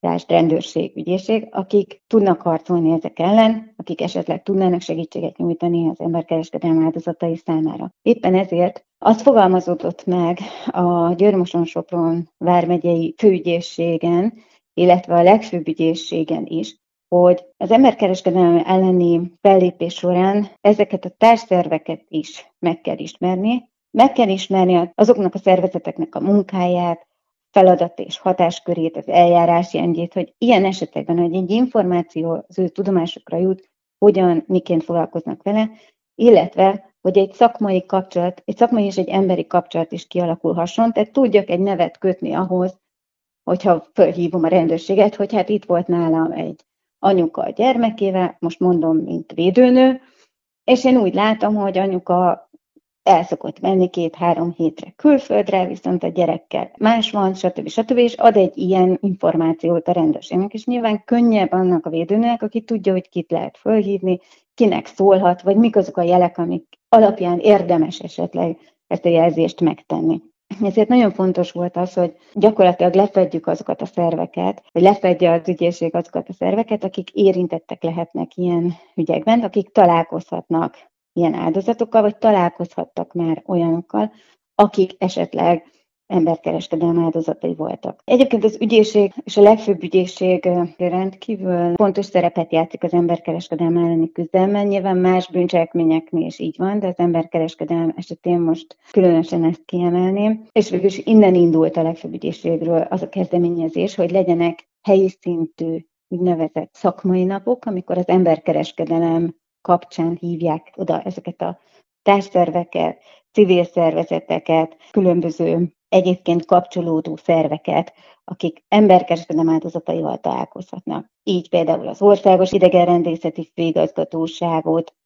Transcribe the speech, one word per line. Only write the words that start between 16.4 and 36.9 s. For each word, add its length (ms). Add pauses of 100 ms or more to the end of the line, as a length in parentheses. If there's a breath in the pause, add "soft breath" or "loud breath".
is, 300 (320)
hogy 360 (120)
az 140
emberkereskedelem 960
elleni 760
fellépés 540
során 520 (140)
ezeket 440
a 40
társszerveket 1000
is 500
meg 220
kell 180
ismerni. 720 (200)
Meg 220
kell 160
ismerni 680
azoknak 400
a 40
szervezeteknek 760
a 60
munkáját, 880 (440)
feladat 480
és 200
hatáskörét, 800
az 120
eljárás 640
rendjét, 420
hogy 240
ilyen 260
esetekben, 540
hogy 160
egy 160
információ 1000
az 100
ő 100
tudomásukra 680
jut, 340 (280)
hogyan, 480
miként 380
foglalkoznak 580
vele, 280 (440 loud breath)
illetve, 840